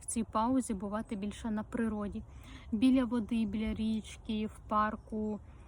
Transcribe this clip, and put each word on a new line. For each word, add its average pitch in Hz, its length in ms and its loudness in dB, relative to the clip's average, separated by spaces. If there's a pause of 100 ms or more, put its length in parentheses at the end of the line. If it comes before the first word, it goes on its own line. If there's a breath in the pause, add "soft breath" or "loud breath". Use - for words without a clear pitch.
в - 40 -16
цій - 180 -2
паузі 233 500 2
бувати 208 420 -4
більше 208 360 -4
на 214 120 0
природі. 214 600 -2 (480 loud breath)
Біля 254 340 6
води, 226 400 2
біля 214 280 -2
річки, 220 760 -2
в - 200 -12
парку, 214 720 0 (280 loud breath)